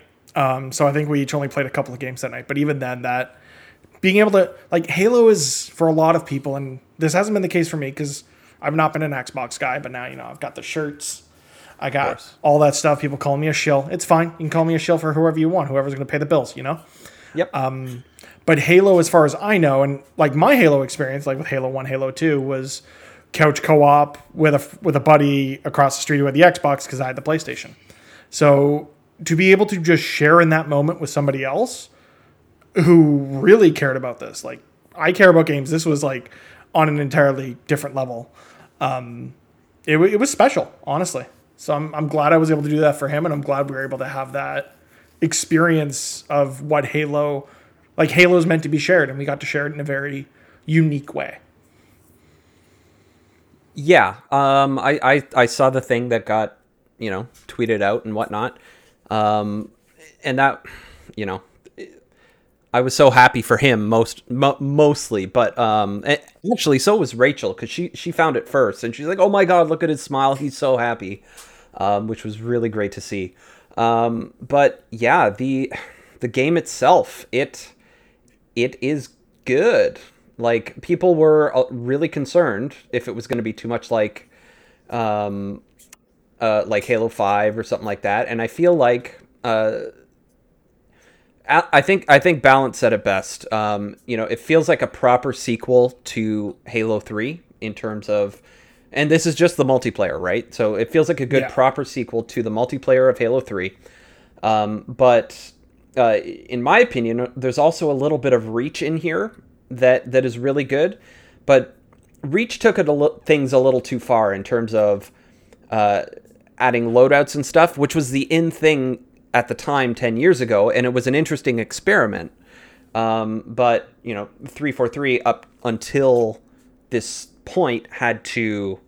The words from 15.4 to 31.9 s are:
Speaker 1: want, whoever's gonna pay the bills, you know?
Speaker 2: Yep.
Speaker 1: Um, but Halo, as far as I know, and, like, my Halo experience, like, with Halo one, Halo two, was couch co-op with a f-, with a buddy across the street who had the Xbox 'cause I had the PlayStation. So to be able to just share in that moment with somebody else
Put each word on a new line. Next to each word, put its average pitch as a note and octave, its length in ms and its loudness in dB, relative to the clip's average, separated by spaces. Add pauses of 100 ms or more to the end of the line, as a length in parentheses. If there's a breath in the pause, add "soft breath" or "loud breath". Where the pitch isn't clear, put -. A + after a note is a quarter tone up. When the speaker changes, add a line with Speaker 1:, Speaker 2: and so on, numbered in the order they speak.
Speaker 1:
want, E3 200 -2
whoever's C3+ 240 -2
gonna C3+ 120 -10
pay D3 120 -4
the C#3+ 80 -4
bills, C#3+ 300 -2
you C3 80 -12
know? D#3 160 -6 (560 loud breath)
Speaker 2:
Yep. E3+ 200 -4
Speaker 1:
Um, C3 480 -8 (420 soft breath)
but D3+ 140 2
Halo, F3+ 400 6
as E3 100 0
far D#3+ 160 6
as C#3+ 160 -2
I G#3 160 0
know, C#3 260 2
and, C#3 180 -4 (140)
like, D3+ 180 2
my A3 220 4
Halo D3+ 280 4
experience, C#3 440 -8
like, C3+ 100 -2
with D3+ 100 -10
Halo C3 220 -4
one, C3 180 -8
Halo C3+ 240 -4
two, D3+ 280 0
was C3+ 420 -6 (520 loud breath)
couch D3+ 280 2
co-op D3 560 4 (160)
with D#3 200 2
a C#3+ 40 4
f-, - 240 -14
with D#3 140 0
a C#3 60 0
buddy C#3+ 640 2
across C#3 320 0
the - 40 -10
street D3 180 0
who C#3 60 2
had C#3 80 0
the D3 80 4
Xbox D#3 460 4
'cause C3 140 -8
I C3 60 -6
had B2+ 100 -8
the C3 40 -10
PlayStation. D3+ 500 -6 (580 soft breath)
So D3 600 2 (360)
to E3 100 0
be F#3+ 160 6
able G3 160 6
to G3+ 100 -4
just E3 260 2
share D#3+ 380 4
in D#3+ 80 4
that D#3 180 0
moment D3+ 340 0
with C#3+ 80 -6
somebody C#3 340 -2
else D#3 460 -6 (840 soft breath)